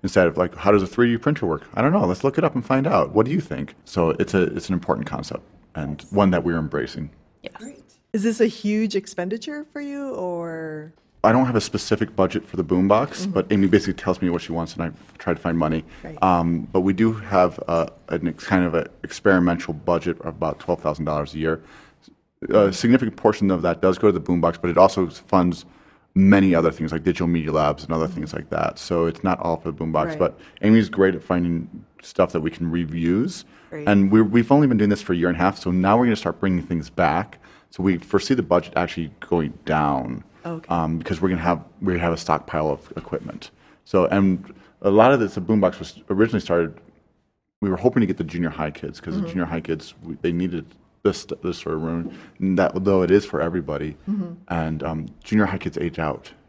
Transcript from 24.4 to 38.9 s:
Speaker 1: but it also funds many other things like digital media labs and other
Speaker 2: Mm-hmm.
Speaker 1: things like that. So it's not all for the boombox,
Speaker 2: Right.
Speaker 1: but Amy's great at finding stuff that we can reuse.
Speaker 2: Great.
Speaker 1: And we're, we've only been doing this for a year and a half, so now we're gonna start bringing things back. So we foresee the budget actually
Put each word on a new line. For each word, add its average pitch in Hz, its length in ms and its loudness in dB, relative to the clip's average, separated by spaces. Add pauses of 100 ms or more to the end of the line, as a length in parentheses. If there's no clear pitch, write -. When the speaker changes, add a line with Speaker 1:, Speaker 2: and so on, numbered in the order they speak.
Speaker 1:
but 87 80 -2
it 85 80 0
also 92 300 6
funds 87 580 0 (500)
many 95 400 6
other 82 160 4
things 78 220 -6
like 80 100 -4
digital 87 240 0
media 82 240 -2
labs 73 320 0
and - 100 -6
other 80 120 0
Speaker 2:
Mm-hmm. 90 100 -6
Speaker 1:
things 76 180 -8
like - 160 -10
that. - 300 -4
So 85 260 0
it's 82 180 -4
not 90 160 0
all 82 180 -2
for 82 140 -8
the 76 60 -10
boombox, 78 300 -2
Speaker 2:
Right. 78 120 -8
Speaker 1:
but 78 200 0 (220)
Amy's 107 280 6
great 95 260 2
at - 80 -10
finding 87 600 -2 (180)
stuff - 300 0
that 85 80 -2
we 78 100 -2
can 85 220 -6
reuse. 85 720 -2 (260)
Speaker 2:
Great. 151 200 -8
Speaker 1:
And 98 200 4
we're, 110 140 6
we've 113 300 2
only 147 140 6
been 120 100 4
doing 104 120 4
this 101 120 0
for - 120 -4
a 87 40 0
year 85 100 0
and 87 80 0
a 82 40 -8
half, 95 200 0
so - 100 -6
now 92 280 2
we're 123 80 2
gonna 117 100 2
start 90 240 -6
bringing 90 240 0
things 82 260 -6
back. 87 500 -2 (320)
So - 120 -8
we 92 140 4
foresee - 380 0
the 120 60 -2
budget 87 360 0
actually 85 420 -4